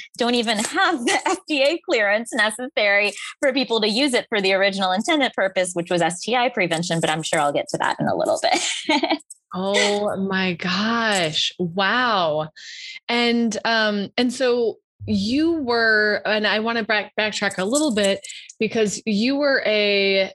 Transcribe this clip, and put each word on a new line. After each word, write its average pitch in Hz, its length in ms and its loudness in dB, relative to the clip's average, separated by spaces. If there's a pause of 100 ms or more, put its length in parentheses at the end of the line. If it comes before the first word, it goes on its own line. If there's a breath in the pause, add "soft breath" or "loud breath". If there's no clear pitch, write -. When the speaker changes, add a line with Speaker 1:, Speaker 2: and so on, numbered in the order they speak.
(180 loud breath)
Speaker 1:
don't 240 180 0
even 226 240 0
have 311 460 0
the 381 160 0
<laughs> - 40 -18
F 370 220 0
D 277 160 0
A 330 160 2
clearance 226 540 0
necessary 214 800 0 (260 loud breath)
for 269 140 2
people 233 280 0
to 214 60 2
use 247 260 2
it 214 160 0
for 214 120 0
the 190 120 2
original 190 380 2
intended 254 420 0
purpose, 190 400 0
which 175 160 -4
was 175 120 2
S 170 200 -2
T 220 140 -2
I 247 140 2
prevention. 170 500 -2
But 160 100 0
I'm 156 140 -2
sure 165 160 0
I'll 147 140 2
get - 160 -2
to - 80 -4
that - 220 0
in 147 80 0
a - 80 0
little - 260 0
bit. - 840 0
<laughs> - 80 -20 (200)
Speaker 2:
Oh 202 640 0 (120)
my 190 260 0
gosh. 196 1040 0
Wow. 185 920 0 (580 loud breath)
And, 233 580 0
um, 214 500 0
and 247 160 2
so 240 460 0 (300)
you 240 460 0
were, 226 680 2
and 214 220 0
I 202 140 2
wanna 226 240 -2
back, 208 360 -2
backtrack 208 380 -2
a 185 80 -2
little 294 300 0
bit 196 240 2 (400 loud breath)
because 220 480 0
you 220 300 2
were 277 280 2
a 202 680 2